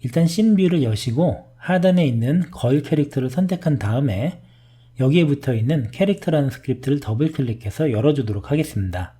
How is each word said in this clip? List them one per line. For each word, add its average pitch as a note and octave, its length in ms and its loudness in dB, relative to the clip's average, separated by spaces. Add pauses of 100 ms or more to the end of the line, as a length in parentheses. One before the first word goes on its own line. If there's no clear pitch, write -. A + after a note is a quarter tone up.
일단 E3 260 2
씬뷰를 F#3 560 4
여시고 A#2+ 640 -2 (100)
하단에 F3+ 480 2
있는 C3 460 0
걸 C3+ 300 0
캐릭터를 C#3+ 480 -2
선택한 E3+ 500 0
다음에 A#2 640 -2 (580)
여기에 D3+ 260 4
붙어 C#3 280 -2
있는 A#2 380 -2
캐릭터라는 F3 580 0
스크립트를 C3 500 -4
더블 C#3 320 -2
클릭해서 B2 600 -4
열어주도록 A2 600 0
하겠습니다. F#2+ 680 -4